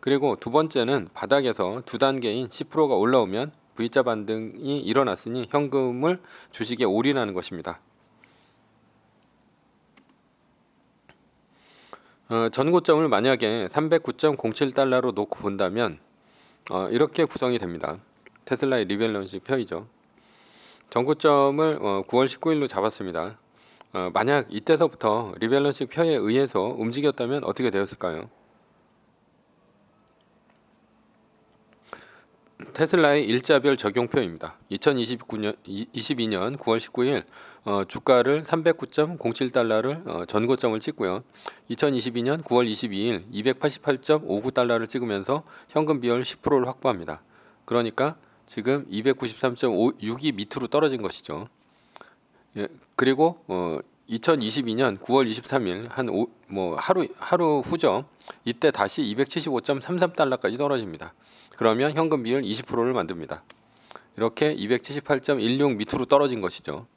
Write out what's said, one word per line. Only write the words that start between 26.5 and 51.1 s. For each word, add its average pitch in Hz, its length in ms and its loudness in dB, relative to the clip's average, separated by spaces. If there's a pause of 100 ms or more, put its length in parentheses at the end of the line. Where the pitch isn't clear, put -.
움직였다면 131 840 -2
어떻게 113 260 -2
되었을까요? 95 580 -4 (4000)
테슬라의 151 520 4
일자별 127 520 4
적용표입니다. 104 840 -2 (100)
이천이십구 120 680 0
년, 107 180 -2 (100)
이-, 98 280 -8
이십이 117 340 -2
년 107 300 -2
구월 113 240 0
십구 - 240 -2
일, 127 180 0 (400)
어, 101 220 -2
주가를 135 600 2
삼백구점공칠 156 1080 0
달러를, 120 540 0
어, 85 180 -6
전고점을 113 560 0
찍고요. 107 420 -2 (460)
이천이십이 120 560 0
년 151 180 -2
구월 123 240 4
이십이 104 340 -2
일 104 300 -2
이백팔십팔점오구 131 1200 0
달러를 117 380 2
찍으면서 123 560 -2 (240)
현금 151 320 0
비율 120 240 2
십 - 180 -10
프로를 131 240 2
확보합니다. 90 560 -4 (420)
그러니까 120 520 0 (300)
지금 127 420 -2
이백구십삼점오육이 120 1400 0
밑으로 113 340 -6
떨어진 139 360 2
것이죠. 92 440 -8 (1080)